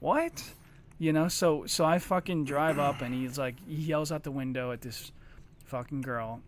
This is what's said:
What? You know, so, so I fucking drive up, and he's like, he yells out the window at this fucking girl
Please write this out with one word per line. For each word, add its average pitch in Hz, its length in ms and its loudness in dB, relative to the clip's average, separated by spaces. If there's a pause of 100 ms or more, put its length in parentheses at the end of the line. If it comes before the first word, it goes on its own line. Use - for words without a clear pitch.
What? 294 420 0 (560)
You 156 140 2
know, 156 160 4
so, 165 380 2
so - 180 2
I 165 140 6
fucking 180 460 0
drive 147 340 2
up, 139 240 2
and 123 120 -4
he's 127 240 -4
like, 127 180 -2 (100)
he 156 100 -6
yells 156 360 0
out 151 100 -4
the 147 80 -6
window 131 420 -2
at 117 80 -6
this - 320 -12 (520)
fucking 131 380 -6
girl 117 460 -4